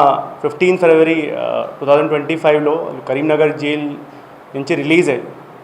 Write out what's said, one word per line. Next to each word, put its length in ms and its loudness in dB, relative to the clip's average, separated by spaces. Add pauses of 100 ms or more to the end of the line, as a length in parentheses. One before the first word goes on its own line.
(420)
ఫిఫ్టీన్ 360 0
ఫిబ్రవరి, 600 4
ఆ, 300 -4 (120)
టూ 60 -6
థౌజండ్ 220 4
ట్వంటీ 280 -2
ఫైవ్లో 580 0 (140)
కరీంనగర్ 500 0
జైలు 320 -4 (640)
నుంచి 200 -4
రిలీజ్ 360 2
అయ్యి 140 -4 (400)